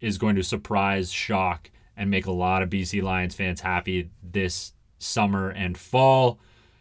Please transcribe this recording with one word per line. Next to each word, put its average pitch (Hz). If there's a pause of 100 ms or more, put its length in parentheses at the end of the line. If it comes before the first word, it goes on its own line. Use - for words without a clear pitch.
is 101
going 107
to 92
surprise, 98
shock, 92 (260)
and 98
make 95
a 95
lot 92
of 87
B 98
C 95
Lions 92
fans 92
happy 90 (140)
this 90 (240)
summer 101
and 90
fall. 131 (420)